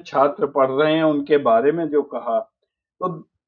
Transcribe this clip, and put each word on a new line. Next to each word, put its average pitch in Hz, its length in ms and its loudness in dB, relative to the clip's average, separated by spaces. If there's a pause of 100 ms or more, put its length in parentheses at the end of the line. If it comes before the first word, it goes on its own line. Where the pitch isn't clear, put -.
छात्र 143 400 0
पढ़ 135 240 0
रहे 151 240 2
हैं, 160 80 0
उनके 147 360 2
बारे 127 340 2
में 165 160 -4
जो 143 140 0
कहा, 113 380 -4 (600)
तो 170 280 -8 (200)